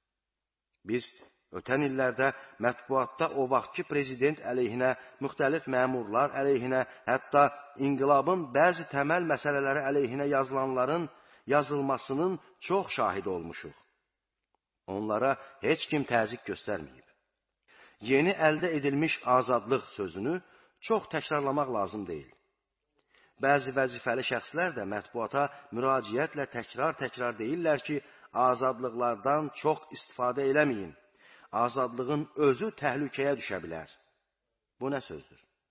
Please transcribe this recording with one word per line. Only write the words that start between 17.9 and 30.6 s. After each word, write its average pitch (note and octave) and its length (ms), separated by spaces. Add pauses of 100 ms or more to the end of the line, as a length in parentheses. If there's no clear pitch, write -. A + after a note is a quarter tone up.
Yeni C3+ 360
əldə D#3+ 400
edilmiş C#3+ 500
azadlıq B2 640
sözünü G2+ 520 (420)
çox A3 220
təkrarlamaq C#3+ 680
lazım G2+ 360
deyil. D#2 240 (1080)
Bəzi C3+ 320
vəzifəli B2+ 500
şəxslər D3 520
də A2 120
mətbuata A2 640 (200)
müraciətlə C3 800
təkrar-təkrar B2 880
deyirlər C#3+ 480
ki, D3 140 (340)
azadlıqlardan B2 1200
çox D#3 360
istifadə B2+ 580
eləməyin. C3+ 460 (580)